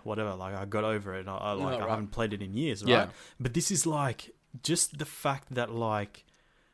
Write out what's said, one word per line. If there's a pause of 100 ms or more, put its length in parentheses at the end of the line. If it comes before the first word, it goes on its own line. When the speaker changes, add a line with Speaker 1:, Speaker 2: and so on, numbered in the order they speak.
Speaker 1:
whatever."
Like,
I
got
over
it.
And
I,
I,
like,
Speaker 2:
No,
Speaker 1:
I
Speaker 2:
right.
Speaker 1:
haven't
played
it
in
years,
Speaker 2:
Yeah.
Speaker 1:
right? (320)
But
this
is,
like, (280)
just
the
fact
that,
like, (500)